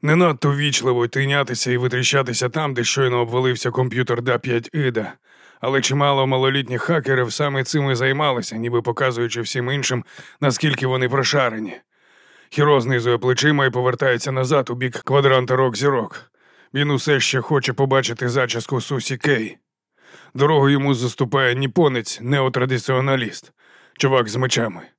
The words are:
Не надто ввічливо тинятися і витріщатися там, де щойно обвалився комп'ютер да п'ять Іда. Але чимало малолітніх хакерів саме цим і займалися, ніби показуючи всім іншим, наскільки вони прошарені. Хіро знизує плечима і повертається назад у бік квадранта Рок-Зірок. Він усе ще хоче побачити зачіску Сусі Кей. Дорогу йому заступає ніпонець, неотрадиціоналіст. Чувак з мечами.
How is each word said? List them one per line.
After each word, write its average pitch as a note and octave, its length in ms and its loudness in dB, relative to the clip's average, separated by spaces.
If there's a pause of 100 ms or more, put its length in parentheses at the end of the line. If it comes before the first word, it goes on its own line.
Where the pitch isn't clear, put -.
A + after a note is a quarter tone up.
Не D3+ 140 4
надто D3+ 360 2
ввічливо B2+ 560 0
тинятися C3+ 640 -2
і B2 40 0
витріщатися B2+ 720 0
там, D3+ 260 -4
де A#2+ 100 -2
щойно B2 360 0
обвалився B2 500 0
комп'ютер A#2+ 520 -2
да B2 160 0
п'ять A#2 340 -4
Іда. A#2+ 400 -2 (480)
Але C3+ 200 0
чимало C#3 460 2
малолітніх C3 560 0
хакерів C3 500 0
саме C3+ 320 -2
цим C#3 260 -2
і C3 40 2
займалися, C3 640 0
ніби A#2 260 -2
показуючи A#2+ 580 -2
всім B2 300 -4
іншим, C3 340 -2 (360)
наскільки C#3 460 0
вони B2+ 220 0
прошарені. A#2+ 720 -2 (720)
Хіро C#3+ 300 4
знизує A#2+ 380 0
плечима C3+ 480 2
і B2+ 40 2
повертається B2 640 0
назад C3 380 0
у A#2+ 40 -4
бік B2 300 -6
квадранта C3 520 4
Рок-Зірок. B2+ 760 -2 (440)
Він C#3+ 160 0
усе C#3 300 2
ще C3 200 0
хоче C3 320 0
побачити C3 560 0
зачіску A#2+ 520 -2
Сусі C3 360 -6
Кей. A#2 420 -2 (760)
Дорогу C#3 340 4
йому C#3 260 2
заступає B2 600 0
ніпонець, C3 680 0
неотрадиціоналіст. C3 1300 -2 (460)
Чувак C3 300 2
з G#2+ 80 -6
мечами. A2+ 460 -2 (160)